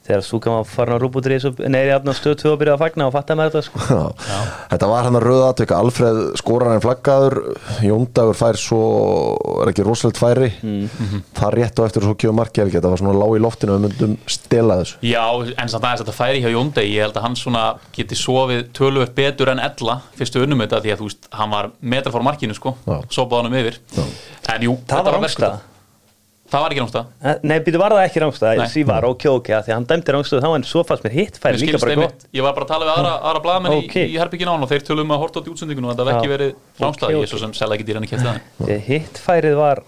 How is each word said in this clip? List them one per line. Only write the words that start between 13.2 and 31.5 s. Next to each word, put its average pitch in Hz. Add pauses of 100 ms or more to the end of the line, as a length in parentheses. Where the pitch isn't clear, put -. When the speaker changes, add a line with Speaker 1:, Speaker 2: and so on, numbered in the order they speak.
Speaker 2:
í 110
loftinu 113
og 101
við 104
myndum 107 (100)
stela 113
þessu. -
Speaker 3:
Já, 117
en 120
samt 110
aðeins 120
þetta 107
færi 131
hjá 117
Jón 131
Degi, 104
ég 107
held 107
að 104
hann 120
svona 113 (160)
geti 113
sofið 127 (100)
töluvert 135
betur 139
en 127
ella 123 (160)
fyrstu 123
unnum 139
þetta, 110
því 107
að, 98
þú 104
veist, -
hann 107
var 104 (100)
metra 127
frá 117
markinu, 131
sko, - (120)
Speaker 2:
Já. 76
Speaker 3:
sópaði 120
honum 120
yfir. 117 (180)
Speaker 2:
Já. - (520)
Speaker 3:
En 113
jú, 120
Speaker 1:
Það 135
Speaker 3:
þetta 180
Speaker 1:
var -
Speaker 3:
var -
Speaker 1:
rangstaða. 131
Speaker 3:
verkstæð. 104 (840)
Það 143
var 156
ekki 139
rangstaða. 120 (180)
Speaker 1:
Eh, 147
nei, 156
býtu, 165
var 208
það 190
ekki 165
rangstaða? 113
Speaker 3:
Nei. 113
Speaker 1:
Því 151
var, 117
ok, 123
ok, 127
af 107
því 113
að -
hann 120
dæmdi 160
rangstaða 139
þá, 160
en 123
svo 170
fannst 143
mér 107
hitt 202
færi -